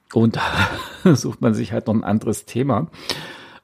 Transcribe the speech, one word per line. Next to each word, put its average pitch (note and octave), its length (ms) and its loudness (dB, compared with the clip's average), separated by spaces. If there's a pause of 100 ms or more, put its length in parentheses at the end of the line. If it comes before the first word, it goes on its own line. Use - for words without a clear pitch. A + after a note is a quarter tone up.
(140)
Und A2+ 240 4 (340)
<laughs> - 320 -8
da E3 120 8
sucht - 260 -4
man A2+ 140 2
sich A2+ 160 -4
halt A#2 160 -4
noch G#2+ 80 2
ein A2 80 0
anderes G#2+ 420 0
Thema. C3 460 -2 (720)